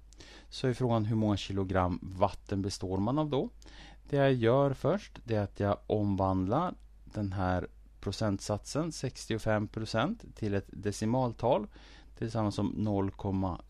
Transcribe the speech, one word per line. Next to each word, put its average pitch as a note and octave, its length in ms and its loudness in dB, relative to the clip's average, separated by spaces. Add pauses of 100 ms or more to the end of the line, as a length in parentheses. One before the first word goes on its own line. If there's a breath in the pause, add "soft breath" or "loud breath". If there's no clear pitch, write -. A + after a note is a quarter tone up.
(480 loud breath)
Så - 180 -4
är B2 80 2
frågan A#2 300 2
hur A2+ 120 2
många G#2+ 200 4
kilogram F#2 680 0
vatten F#2+ 600 -2
består F#2+ 360 -4
man A#2 200 0
av D#3 120 -2
då. D3 200 0 (580 loud breath)
Det C#3+ 80 -2
jag C#3 160 6
gör C3 400 4
först, D#3 520 -2
det A#2 100 -2
är G#2 80 2
att - 180 -6
jag G2+ 260 4
omvandlar G2 880 2 (300)
den G2+ 280 -4
här F#2 360 0 (320)
procentsatsen, G#2+ 920 -2
sextiofem G#2+ 760 -2
procent, A2+ 560 -2 (120)
till G#2 180 -2
ett G2 140 -2
decimaltal, A#2+ 960 0 (520 loud breath)
tillsammans A2+ 360 0
som G2+ 140 0
noll G2 420 0
komma F#2+ 600 -2